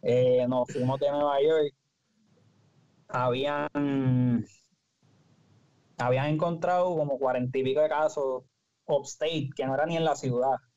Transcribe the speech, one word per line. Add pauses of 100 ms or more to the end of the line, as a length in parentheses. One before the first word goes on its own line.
Eh,
nos
fuimos
de
Nueva
York. (1300)
Habían, (1500)
habían
encontrado
como
cuarenta
y
pico
de
casos (420)
upstate,
que
no
era
ni
en
la
ciudad. (220)